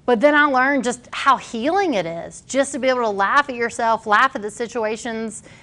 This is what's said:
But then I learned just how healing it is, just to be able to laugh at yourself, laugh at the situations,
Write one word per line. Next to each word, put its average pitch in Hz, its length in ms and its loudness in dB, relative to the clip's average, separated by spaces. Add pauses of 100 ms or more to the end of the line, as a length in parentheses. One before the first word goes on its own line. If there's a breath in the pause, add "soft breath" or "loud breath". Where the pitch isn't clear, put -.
But 247 140 2
then 294 160 4
I 294 100 6
learned 269 380 2
just - 280 -6
how 262 260 2
healing 302 580 -2
it 180 100 0
is, 165 360 -10
just 269 320 -2
to 277 60 -6
be 247 100 0
able 254 120 0
to 226 80 0
laugh 208 400 0
at 254 60 -6
yourself, 233 500 -2
laugh 226 300 2
at 226 60 -6
the 208 100 -8
situations, 226 920 -6 (200 loud breath)